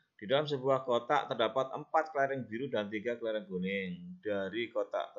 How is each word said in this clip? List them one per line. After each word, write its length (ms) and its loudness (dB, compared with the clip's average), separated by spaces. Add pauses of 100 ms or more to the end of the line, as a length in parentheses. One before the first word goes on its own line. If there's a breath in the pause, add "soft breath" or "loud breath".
(140 soft breath)
Di 180 -4
dalam 160 4
sebuah 400 2
kotak 400 4
terdapat 480 2
empat 400 0
kelereng 320 0
biru 240 -6
dan 160 0
tiga 320 -2
kelereng 240 -2
kuning. 800 -4
Dari 480 -2
kotak 480 -2